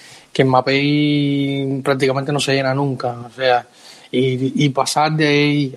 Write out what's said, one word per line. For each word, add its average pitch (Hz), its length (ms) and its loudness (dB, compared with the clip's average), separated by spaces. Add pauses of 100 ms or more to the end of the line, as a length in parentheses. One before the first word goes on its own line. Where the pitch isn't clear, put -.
(340)
que 151 100 2
en 131 60 4
Mapei 139 1300 0
prácticamente 135 480 0
no 147 100 0
se 135 120 -2
llena 135 220 0
nunca, 131 420 -2 (100)
o 117 40 -18
sea, 123 360 0 (440)
y, 131 540 0
y 143 40 4
pasar 151 440 0
de 156 140 0
ahí 147 500 0